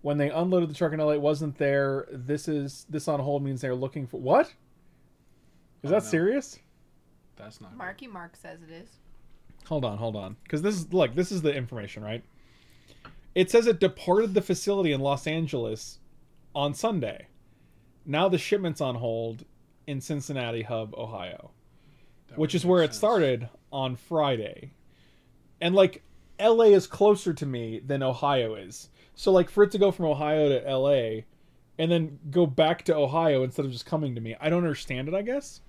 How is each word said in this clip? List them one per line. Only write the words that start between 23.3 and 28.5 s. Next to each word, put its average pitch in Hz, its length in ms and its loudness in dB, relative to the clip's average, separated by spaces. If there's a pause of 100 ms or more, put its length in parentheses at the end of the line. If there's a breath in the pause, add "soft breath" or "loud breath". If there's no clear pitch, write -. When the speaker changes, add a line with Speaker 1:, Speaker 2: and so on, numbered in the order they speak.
Speaker 1:
on 131 240 -4
Friday. 135 760 -4 (880 soft breath)
And, 170 140 0
like, 190 280 4 (360)
L 226 240 6
A 226 100 8
is 185 140 6
closer 196 480 2
to 147 120 -8
me 117 340 -6
than 135 220 -4
Ohio 131 520 0